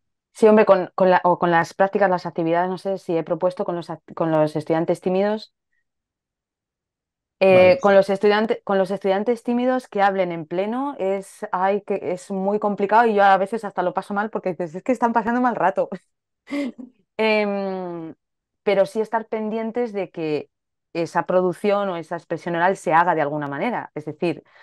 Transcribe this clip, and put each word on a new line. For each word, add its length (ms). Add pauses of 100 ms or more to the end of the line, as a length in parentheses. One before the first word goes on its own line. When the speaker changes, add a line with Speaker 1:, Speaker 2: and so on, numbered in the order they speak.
(320)
Speaker 1:
Sí, 160
hombre, 180
con, 280
con 160
la, 140
o 140
con 120
las 240
prácticas, 360
las 160
actividades, 420
no 100
sé 200
si 180
he 80
propuesto 400
con 120
los 140
act-, 240
con 180
los 240
estudiantes 440
tímidos. 540 (1900)
Eh, 380
Speaker 2:
Vale, 40
Speaker 1:
con 120
Speaker 2:
sí. 0
Speaker 1:
los 160
estudiante-, 540
con 140
los 120
estudiantes 520
tímidos 460
que 140
hablen 300
en 140
pleno 520
es, 540
ay, 300
que 180 (120)
es 180
muy 280
complicado 480
y 80
yo 100
a 120
veces 280
hasta 180
lo 120
paso 200
mal 160
porque 200
dices, 240
"Es 80
que 100
están 200
pasando 280
mal 160
rato". 360
<laughs> 320 (920)
Em, 1000 (480)
pero 240
sí 140
estar 280
pendientes 640
de 180
que 400 (420)
esa 340
producción 640
o 80
esa 200
expresión 400
oral 200
se 180
haga 200
de 80
alguna 260
manera. 460
Es 100
decir, 380 (200)